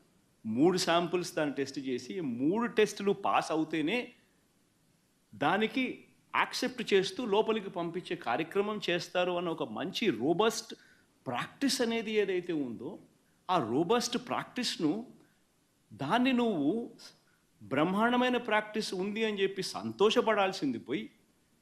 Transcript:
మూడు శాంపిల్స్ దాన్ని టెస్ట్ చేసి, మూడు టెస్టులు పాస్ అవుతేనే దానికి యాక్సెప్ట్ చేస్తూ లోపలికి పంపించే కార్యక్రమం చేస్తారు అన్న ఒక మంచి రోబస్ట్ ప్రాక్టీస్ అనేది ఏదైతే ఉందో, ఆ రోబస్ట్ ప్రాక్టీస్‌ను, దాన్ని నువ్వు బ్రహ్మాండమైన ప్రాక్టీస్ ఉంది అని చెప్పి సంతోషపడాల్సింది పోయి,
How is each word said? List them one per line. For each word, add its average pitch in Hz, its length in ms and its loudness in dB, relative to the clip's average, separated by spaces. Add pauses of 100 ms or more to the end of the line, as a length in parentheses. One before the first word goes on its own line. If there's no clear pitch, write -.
(440)
మూడు 139 340 4
శాంపిల్స్ 175 580 0
దాన్ని 147 180 0
టెస్ట్ 135 240 -4
చేసి, 135 420 -6
మూడు 151 520 0
టెస్టులు 208 400 2
పాస్ 139 400 2
అవుతేనే 160 480 0 (1300)
దానికి 214 540 0 (480)
యాక్సెప్ట్ 196 580 -2
చేస్తూ 190 340 2
లోపలికి 214 440 0
పంపించే 170 460 -6
కార్యక్రమం 196 600 -2 (140)
చేస్తారు 175 480 0
అన్న 180 120 -2
ఒక 156 200 -4
మంచి 139 400 -4
రోబస్ట్ 170 640 0 (520)
ప్రాక్టీస్ 135 560 -2
అనేది 226 300 -2
ఏదైతే 185 400 2
ఉందో, 127 400 -4 (560)
ఆ 180 80 4 (160)
రోబస్ట్ 170 440 2 (120)
ప్రాక్టీస్‌ను, 151 640 -2 (1000)
దాన్ని 214 400 2
నువ్వు 214 380 2 (880)
బ్రహ్మాండమైన 214 760 2
ప్రాక్టీస్ 214 580 -2
ఉంది 202 300 -2
అని 214 180 -2
చెప్పి 190 200 -2
సంతోషపడాల్సింది 196 1160 2
పోయి, 151 240 -6 (580)